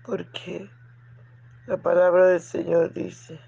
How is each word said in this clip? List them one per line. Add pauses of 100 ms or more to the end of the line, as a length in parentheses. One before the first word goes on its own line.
porque (960)
la
palabra
del
Señor
dice